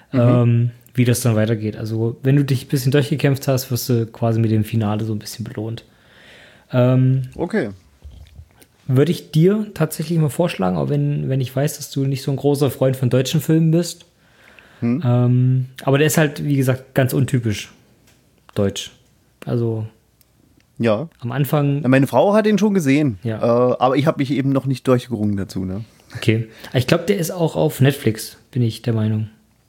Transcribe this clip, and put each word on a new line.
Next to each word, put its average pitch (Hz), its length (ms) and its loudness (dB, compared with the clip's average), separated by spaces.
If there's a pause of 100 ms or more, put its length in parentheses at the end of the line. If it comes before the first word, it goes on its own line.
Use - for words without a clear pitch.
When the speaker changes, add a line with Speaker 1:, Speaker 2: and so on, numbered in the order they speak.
(120)
Speaker 1:
Mhm. 131 80 2
Speaker 2:
ähm, 120 500 4 (240)
wie 127 100 2
das 120 160 2
dann 117 140 0
weitergeht. 107 420 -2
Also 113 460 -4
wenn 135 140 2
du 143 80 2
dich 135 220 -2
ein - 20 -20
bisschen 127 240 0
durchgekämpft 139 560 0
hast, 127 240 -2
wirst 120 160 -4
du 117 180 0
quasi 113 320 -2
mit 110 140 2
dem 110 120 4
Finale 107 400 -2
so 110 80 -4
ein 107 60 -4
bisschen - 260 -12
belohnt. 110 400 -10 (880)
Ähm, 131 500 4 (120)
Speaker 1:
Okay. 175 360 -4 (1160)
Speaker 2:
würde 135 240 4
ich - 220 -6
dir 196 420 2
tatsächlich 160 460 -4
mal 156 80 2
vorschlagen, 180 480 -2
auch 147 120 -2
wenn, 143 400 -2
wenn 131 120 -2
ich 123 140 -6
weiß, 147 240 -2
dass 139 120 -14
du 139 140 -4
nicht 139 180 -2
so - 80 -4
ein 139 60 -2
großer 143 340 0
Freund 131 260 0
von 127 140 -2
deutschen 131 300 0
Filmen 160 320 2
bist. 170 320 -2 (760)
Speaker 1:
Hm. 120 240 0
Speaker 2:
Ähm, 123 640 2 (160)
aber 135 160 2
der 151 80 4
ist 151 120 0
halt, 156 260 0
wie 143 120 0
gesagt, 131 380 -2
ganz 131 200 2
untypisch 117 580 -2 (800)
deutsch. 196 380 -4 (540)
Also 117 400 -2 (920)
Speaker 1:
Ja. 117 300 0 (120)
Speaker 2:
am 120 120 -8
Anfang 143 500 0
Speaker 1:
Ja, 120 60 0
meine 135 180 4
Frau 165 280 2
hat 214 120 2
ihn 214 120 4
schon 202 160 2
gesehen, 139 480 2
Speaker 2:
Ja. 110 160 -4 (340)
Speaker 1:
äh, - 60 0
aber 131 180 2
ich 147 100 0
hab 160 120 0
mich 139 120 -4
eben 135 200 -2
noch 135 160 -2
nicht 135 200 -4
durchgerungen 113 520 0
dazu, 95 260 -6
ne? 95 200 -8 (300)
Speaker 2:
Okay. 113 340 0 (260)
Ich 123 120 0
glaub, 170 200 0
der 202 100 2
ist 175 140 -4
auch 175 260 -2
auf - 240 0
Netflix, 127 560 0 (140)
bin 123 120 -4
ich 113 200 -4
der 120 100 -2
Meinung. 107 380 -2 (380)